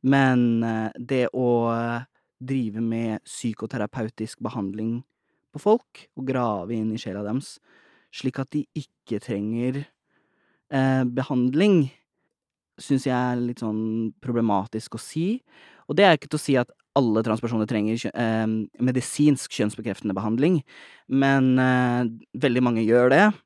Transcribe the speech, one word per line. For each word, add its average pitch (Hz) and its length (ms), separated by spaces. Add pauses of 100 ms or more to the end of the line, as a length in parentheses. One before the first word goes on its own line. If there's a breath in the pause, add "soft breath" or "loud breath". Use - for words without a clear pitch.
Men, 127 600
eh, 110 340
det 123 360
å, 120 360
eh, 117 360 (380)
drive 117 380
med 113 420
psykoterapeutisk 110 1160
behandling 110 640 (500)
på 156 80
folk, - 460 (100)
og 135 80
grave 113 460
inn 110 200
i 110 60
sjela 101 260
deres, 113 360 (520 soft breath)
slik - 280
at 131 120
de 151 140 (100)
ikke - 460
trenger, 117 640 (880)
eh, 135 320
behandling, 131 880 (880)
synes 135 260
jeg 131 80
er 123 220
litt 120 240
sånn 110 640
problematisk 110 760
å 110 40
si. 190 440 (440 soft breath)
Og - 80
det 196 100
er 165 120
ikke - 120
til 151 100
å - 20
si 135 160
at 123 120 (260)
alle 113 280
transpersoner 110 440
trenger 110 280
kjø-, 117 200
eh, 113 300 (360)
medisinsk 131 680
kjønnsbekreftende 107 640
behandling, 127 480 (460 loud breath)
men, 135 500
eh, 127 460 (300)
veldig 127 280
mange 113 240
gjør 123 240
det 202 220 (120)